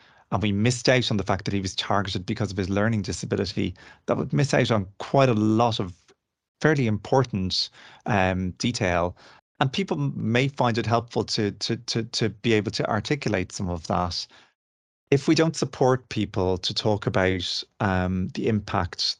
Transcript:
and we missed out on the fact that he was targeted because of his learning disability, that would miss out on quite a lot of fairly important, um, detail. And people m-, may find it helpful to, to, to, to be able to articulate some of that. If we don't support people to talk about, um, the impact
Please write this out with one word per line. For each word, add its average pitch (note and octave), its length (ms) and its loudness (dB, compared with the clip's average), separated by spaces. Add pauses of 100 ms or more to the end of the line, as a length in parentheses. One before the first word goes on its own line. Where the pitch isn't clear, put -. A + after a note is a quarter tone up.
(300)
and G2+ 120 -2
we G#2 100 0
missed A#2 360 0
out B2+ 220 4
on A2+ 60 0
the F#2+ 80 0
fact F#2+ 220 -2
that G2 80 -2
he G2+ 60 0
was F#2+ 140 -6
targeted G2 520 -2
because G2+ 240 -4
of F#2+ 60 -10
his F#2+ 140 -2
learning G#2 320 0
disability, G2 720 -4 (320)
that - 100 0
would - 160 -4
miss C#3+ 220 2
out B2 160 4
on G2+ 160 2 (120)
quite C3+ 300 4
a A#2 60 4
lot A2 460 2
of F#2 120 -4 (680)
fairly C#3+ 260 2
important, G#2 840 0 (360)
um, F#2 460 2
detail. F2+ 640 0 (420)
And C#3 140 2
people F#3+ 260 -2
m-, C#3 160 -2
may A#2 340 2
find A#2+ 300 0
it A2+ 80 -2
helpful A#2 380 0
to, G#2 280 -2
to, F#2+ 240 -4
to, A#2 280 -4
to A2+ 240 -2
be A2+ 240 -2
able G#2+ 200 2
to - 160 -4
articulate G#2+ 640 -2
some F#2 160 -6
of E2+ 200 -4
that. F2+ 380 -2 (840)
If C#3 160 2
we D#3+ 80 6
don't D#3+ 220 2
support C3 540 0
people F#2 480 0
to - 160 -6
talk G#2+ 320 0
about, F#2 580 0 (160)
um, F#2 540 0
the - 140 -2
impact - 720 -2